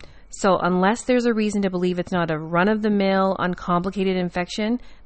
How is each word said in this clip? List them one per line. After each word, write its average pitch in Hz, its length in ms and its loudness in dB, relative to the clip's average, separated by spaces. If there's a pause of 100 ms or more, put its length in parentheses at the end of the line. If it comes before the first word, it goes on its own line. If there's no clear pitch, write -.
(300)
So 190 280 2
unless 185 440 2
there's 247 240 2
a 233 80 2
reason 214 280 -2
to 190 80 0
believe 180 280 -2
it's 175 140 -4
not 170 180 0
a 156 80 -2
run-of-the-mill, 190 1000 2
uncomplicated 185 800 -2
infection, 185 640 -4 (260)